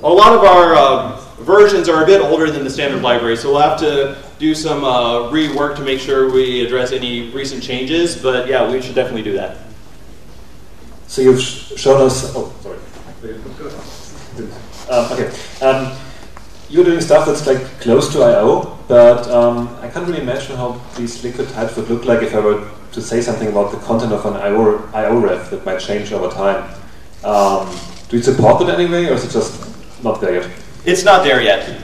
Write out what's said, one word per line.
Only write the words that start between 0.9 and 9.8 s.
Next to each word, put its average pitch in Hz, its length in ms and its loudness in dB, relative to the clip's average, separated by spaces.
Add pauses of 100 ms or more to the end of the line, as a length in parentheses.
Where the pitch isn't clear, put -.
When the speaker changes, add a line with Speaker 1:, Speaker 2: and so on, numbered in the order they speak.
Speaker 1:
versions 185 500 6
are 160 140 4
a - 20 4
bit 190 160 6
older 156 300 2
than 139 120 -4
the 135 60 -4
standard 139 320 -4
library, 120 340 0
so 139 160 -2
we'll 143 100 4
have 151 180 2
to 143 360 0 (240)
do 156 160 2
some, 147 280 -4
uh, 120 460 0
rework 143 460 -2
to 147 80 -8
make 135 160 -2
sure 131 320 0
we 127 340 2
address 127 260 -2
any 120 380 -4
recent 135 320 -8
changes, 131 540 -2
but 127 320 0
yeah, 127 200 2
we 127 140 -2
should 127 140 -8
definitely 123 260 -2
do 104 120 -4
that. 92 240 -6 (1500)